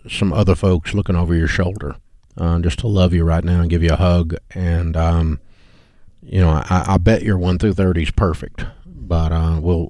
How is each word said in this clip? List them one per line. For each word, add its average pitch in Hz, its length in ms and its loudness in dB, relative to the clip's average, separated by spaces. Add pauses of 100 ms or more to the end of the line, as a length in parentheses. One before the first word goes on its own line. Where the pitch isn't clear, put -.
some 92 280 -2
other 92 200 4
folks 92 380 0
looking 98 240 0
over 85 180 0
your 82 140 2
shoulder, 92 480 -4 (400)
uh, 85 240 0
just 85 200 -2
to 120 60 -4
love 92 280 2
you 85 100 2
right 82 180 0
now 87 200 0
and 82 80 0
give 82 120 0
you 82 80 2
a 80 60 2
hug. 87 380 2 (200)
And, 85 440 -2
um, 82 420 0 (840)
you - 180 -2
know, 82 100 6
I, 78 380 0
I 95 100 2
bet 107 240 2
your 101 160 0
one 90 200 0
through 107 140 0
thirty 90 300 0
is - 80 -2
perfect, - 560 -4 (180)
but, 80 480 -4
uh, 82 300 0
we'll, 85 280 -2